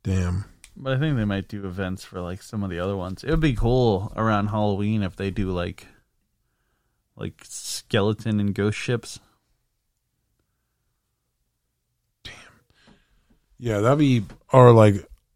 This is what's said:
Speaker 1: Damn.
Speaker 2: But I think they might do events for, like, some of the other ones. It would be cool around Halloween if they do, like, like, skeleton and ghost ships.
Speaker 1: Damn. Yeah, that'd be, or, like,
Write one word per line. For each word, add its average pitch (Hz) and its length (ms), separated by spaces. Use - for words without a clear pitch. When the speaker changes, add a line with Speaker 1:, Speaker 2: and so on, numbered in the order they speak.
Speaker 1:
Damn. 92 420
Speaker 2:
But 131 180
I 127 40
think 151 180
they 110 80
might 98 240
do 101 180
events 92 380
for, - 160
like, 90 220
some 107 220
of 95 60
the 85 100
other 98 160
ones. 92 280
It 135 60
would 160 100
be 151 140
cool 110 600
around 107 320
Halloween 104 540
if 92 140
they 98 140
do, 92 200
like, 90 360
like, - 180
skeleton - 960
and 101 140
ghost 104 240
ships. - 420
Speaker 1:
Damn. - 100
Yeah, 113 220
that'd 127 180
be, 127 260
or, 123 200
like, 107 340